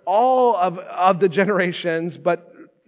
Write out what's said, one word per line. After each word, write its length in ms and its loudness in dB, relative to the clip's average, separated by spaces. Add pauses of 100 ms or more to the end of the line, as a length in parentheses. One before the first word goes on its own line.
all 500 2
of, 220 -2
of 420 0
the 80 4
generations, 880 -2
but 380 -4 (340)